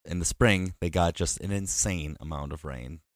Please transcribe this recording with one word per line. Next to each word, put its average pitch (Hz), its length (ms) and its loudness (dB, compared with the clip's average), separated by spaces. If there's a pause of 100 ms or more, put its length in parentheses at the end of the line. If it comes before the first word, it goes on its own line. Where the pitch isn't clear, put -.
in 87 140 -4
the 85 60 0
spring, 92 560 4
they 87 100 0
got 85 240 4
just - 260 -2
an 98 120 -4
insane 95 680 -2
amount 71 320 -6
of 78 120 -10
rain. 67 360 -10 (160)